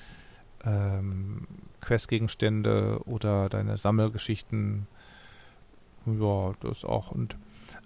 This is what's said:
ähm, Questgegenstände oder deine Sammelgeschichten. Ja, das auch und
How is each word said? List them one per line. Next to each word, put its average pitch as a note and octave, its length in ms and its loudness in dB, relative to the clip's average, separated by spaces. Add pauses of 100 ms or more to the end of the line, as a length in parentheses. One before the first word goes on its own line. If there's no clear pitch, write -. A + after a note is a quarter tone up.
(640)
ähm, G2 800 0 (340)
Questgegenstände G#2+ 1200 2
oder G#2 440 2
deine G#2 280 0
Sammelgeschichten. G#2 1120 0 (1160)
Ja, G2+ 460 2 (100)
das - 240 -6
auch - 260 -2
und A#2+ 240 -4 (500)